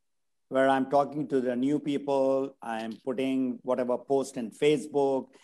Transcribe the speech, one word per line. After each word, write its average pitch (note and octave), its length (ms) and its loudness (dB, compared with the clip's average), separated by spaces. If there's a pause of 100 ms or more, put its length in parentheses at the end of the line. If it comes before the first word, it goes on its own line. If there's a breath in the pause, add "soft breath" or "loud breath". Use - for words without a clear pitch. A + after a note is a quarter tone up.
(480)
Where C3+ 220 4
I'm C3 180 2
talking C#3+ 400 0
to C3+ 140 0
the B2 140 0
new C#3 240 0
people, C3+ 840 0
I'm A2+ 400 -8
putting C3 640 -2
whatever B2 340 0
post C3+ 380 -2
in A2+ 160 -6
Facebook, C#3 840 0 (100)